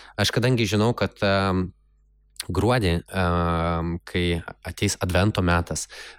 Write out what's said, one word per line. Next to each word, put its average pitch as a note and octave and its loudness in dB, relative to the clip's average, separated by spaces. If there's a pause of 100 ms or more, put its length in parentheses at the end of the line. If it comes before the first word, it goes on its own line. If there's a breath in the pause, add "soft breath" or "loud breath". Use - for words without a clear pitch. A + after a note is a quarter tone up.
(120 loud breath)
Aš - 0
kadangi A#2+ 2
žinau, G#2+ 2
kad, - -4
a, G2 2 (920)
gruodį, G2 2 (140)
a, F#2 -2 (760)
kai - -4 (380)
ateis - -4
advento F#2+ 0
metas, E2+ 0 (340 loud breath)